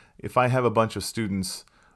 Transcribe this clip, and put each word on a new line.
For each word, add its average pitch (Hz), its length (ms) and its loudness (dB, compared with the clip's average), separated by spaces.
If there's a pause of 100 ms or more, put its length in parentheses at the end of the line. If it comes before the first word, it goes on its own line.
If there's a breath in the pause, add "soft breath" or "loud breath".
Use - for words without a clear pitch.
(200 soft breath)
If - 160 -6
I 127 140 4
have 127 160 2
a 117 40 4
bunch 110 280 0
of 98 80 -6
students 98 580 -4 (320 soft breath)